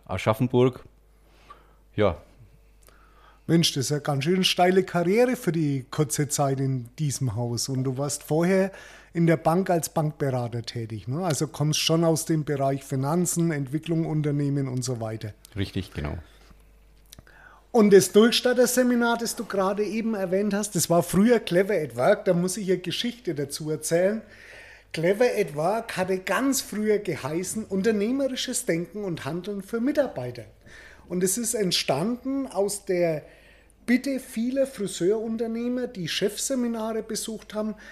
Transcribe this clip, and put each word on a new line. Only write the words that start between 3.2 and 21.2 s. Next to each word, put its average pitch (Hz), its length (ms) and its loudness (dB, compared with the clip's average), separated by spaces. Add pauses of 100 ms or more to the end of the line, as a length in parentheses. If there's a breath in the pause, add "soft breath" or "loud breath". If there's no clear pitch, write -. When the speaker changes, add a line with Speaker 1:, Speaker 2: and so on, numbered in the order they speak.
Speaker 2:
Mensch, 165 260 4
das 131 120 -2
ist - 60 -4
eine 147 100 -2
ganz 135 220 -2
schön 185 200 2
steile 185 400 4
Karriere 202 520 2
für 240 160 -2
die 143 380 0
kurze 151 380 0
Zeit 139 320 0
in 131 380 -2
diesem 131 380 -2
Haus. 120 340 -2
Und 131 140 -2
du 131 140 -2
warst 139 260 -4
vorher 190 480 2 (420 loud breath)
in 170 140 2
der 165 100 6
Bank 180 320 2
als 170 200 0
Bankberater 127 760 -2
tätig, 110 440 -10
ne? 143 160 -4
Also 156 240 -2
kommst 151 320 -2
schon 165 240 2
aus 165 220 2
dem 156 180 0
Bereich 139 400 -2
Finanzen, 165 680 0
Entwicklung, 156 540 -2
Unternehmen 143 640 0
und 127 160 -4
so 120 160 -4
weiter. 110 340 -6 (220)
Speaker 1:
Richtig, 98 380 -4
genau. 76 240 -6 (1500 loud breath)
Speaker 2:
Und 208 220 8
das 190 180 10
Durchstatter-Seminar, 240 1080 4
das 226 180 -6
du 226 80 -8
gerade 196 400 0
eben 220 300 -2
erwähnt 190 380 0
hast, 202 220 -2
das 160 140 0
war 170 120 4
früher 214 380 4